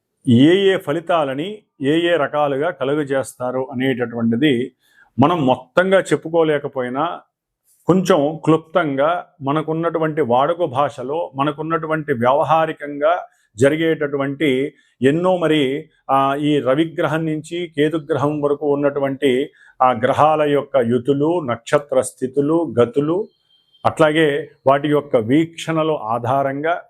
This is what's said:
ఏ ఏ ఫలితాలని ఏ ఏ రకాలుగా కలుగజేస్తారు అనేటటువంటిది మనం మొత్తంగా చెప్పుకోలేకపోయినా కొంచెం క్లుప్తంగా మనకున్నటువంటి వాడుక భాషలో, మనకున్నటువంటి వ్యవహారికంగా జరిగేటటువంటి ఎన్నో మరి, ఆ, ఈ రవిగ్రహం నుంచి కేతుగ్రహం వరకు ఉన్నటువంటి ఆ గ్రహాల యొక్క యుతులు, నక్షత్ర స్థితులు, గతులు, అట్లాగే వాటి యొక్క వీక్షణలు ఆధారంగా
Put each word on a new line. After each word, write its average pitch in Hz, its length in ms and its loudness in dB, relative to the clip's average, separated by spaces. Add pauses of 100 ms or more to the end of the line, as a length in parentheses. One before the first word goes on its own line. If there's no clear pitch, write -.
(300)
ఏ 175 440 6
ఏ 175 40 0
ఫలితాలని 160 840 -4 (180)
ఏ 170 320 2
ఏ - 20 4
రకాలుగా 143 540 0
కలుగజేస్తారు 131 1040 -4
అనేటటువంటిది 120 1000 0 (460)
మనం 151 260 2
మొత్తంగా 180 540 2
చెప్పుకోలేకపోయినా 151 1200 -2 (680)
కొంచెం 165 580 2
క్లుప్తంగా 156 800 0 (160)
మనకున్నటువంటి 156 800 -2
వాడుక 143 420 0
భాషలో, 143 720 -4
మనకున్నటువంటి 156 800 -4
వ్యవహారికంగా 147 1040 0 (400)
జరిగేటటువంటి 143 1120 0 (280)
ఎన్నో 170 360 2
మరి, 156 520 0 (220)
ఆ, 135 240 2
ఈ 147 240 0
రవిగ్రహం 151 680 -2
నుంచి 160 500 -8
కేతుగ్రహం 147 680 -2
వరకు 143 320 0
ఉన్నటువంటి 139 800 0 (300)
ఆ 127 100 4
గ్రహాల 135 500 2
యొక్క 143 360 0
యుతులు, 139 600 0
నక్షత్ర 131 640 -2
స్థితులు, 143 800 -2
గతులు, 151 460 0 (580)
అట్లాగే 151 680 2 (160)
వాటి 143 200 4
యొక్క 143 280 0
వీక్షణలు 156 840 0
ఆధారంగా 139 920 -2